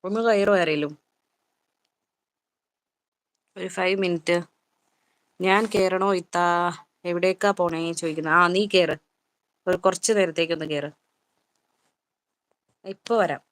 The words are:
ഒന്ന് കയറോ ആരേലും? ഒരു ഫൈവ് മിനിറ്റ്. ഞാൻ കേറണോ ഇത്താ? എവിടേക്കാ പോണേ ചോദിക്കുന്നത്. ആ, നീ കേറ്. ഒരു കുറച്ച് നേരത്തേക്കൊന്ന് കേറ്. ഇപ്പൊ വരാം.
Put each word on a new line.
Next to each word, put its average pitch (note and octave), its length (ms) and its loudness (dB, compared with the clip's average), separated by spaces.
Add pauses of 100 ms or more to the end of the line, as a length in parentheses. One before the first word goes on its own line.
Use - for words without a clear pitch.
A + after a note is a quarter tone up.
ഒന്ന് G#3 180 -2
കയറോ G3+ 360 4
ആരേലും? D3+ 360 0 (2500)
ഒരു F#3 120 -10
ഫൈവ് F#3 320 -2
മിനിറ്റ്. F3 380 0 (1000)
ഞാൻ F#3+ 260 2
കേറണോ F#3+ 500 0
ഇത്താ? F3 300 -2 (600)
എവിടേക്കാ F#3 460 0
പോണേ E3 420 -2
ചോദിക്കുന്നത്. D#3+ 400 -4
ആ, F3 140 6
നീ F#3+ 180 0
കേറ്. F3+ 300 2 (720)
ഒരു F#3 100 0
കുറച്ച് F#3 360 0
നേരത്തേക്കൊന്ന് E3 520 0
കേറ്. D3+ 240 -6 (2000)
ഇപ്പൊ G3 320 -4
വരാം. E3+ 240 0 (100)